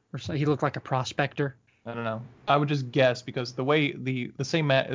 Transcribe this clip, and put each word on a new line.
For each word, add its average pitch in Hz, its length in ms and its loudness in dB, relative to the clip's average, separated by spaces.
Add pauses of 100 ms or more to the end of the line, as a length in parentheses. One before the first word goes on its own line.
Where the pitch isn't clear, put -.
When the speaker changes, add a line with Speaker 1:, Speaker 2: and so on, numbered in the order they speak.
(140)
Speaker 1:
or 139 60 -8
so. - 140 -6
He 147 120 0
looked 147 180 2
like 143 140 0
a - 40 -8
prospector. 135 760 -2 (300)
Speaker 2:
I 117 80 -8
don't 117 100 -6
know. 113 180 -4 (260)
I 139 100 6
would 147 120 2
just 135 220 -2
guess 127 300 4
because 123 320 -8
the 131 100 -4
way 147 300 2
the, 127 440 -4
the 135 80 -4
same 156 220 0
ma-, 135 160 6 (120)